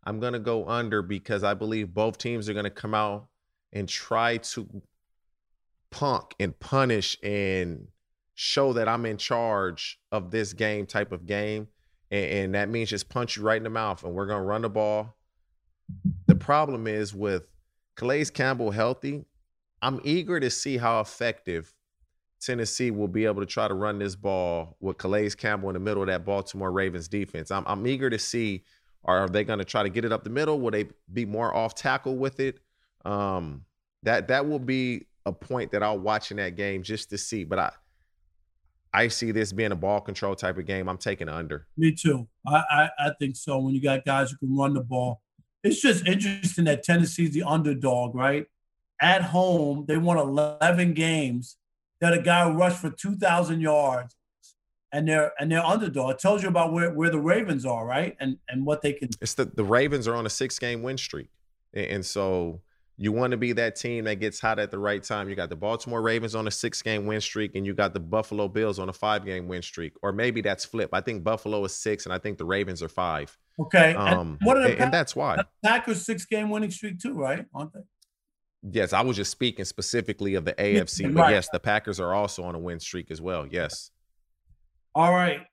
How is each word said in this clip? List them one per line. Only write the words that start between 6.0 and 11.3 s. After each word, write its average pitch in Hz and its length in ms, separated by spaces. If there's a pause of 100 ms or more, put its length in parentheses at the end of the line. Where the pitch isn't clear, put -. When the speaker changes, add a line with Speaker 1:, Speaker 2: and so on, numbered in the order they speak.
Speaker 1:
and 95 180
punish 123 640
and 95 680 (460)
show - 400
that 113 140
I'm 117 180
in 110 120
charge 104 800 (140)
of 90 180
this 107 220
game 107 320
type 104 260
of 87 140
game. 107 420 (440)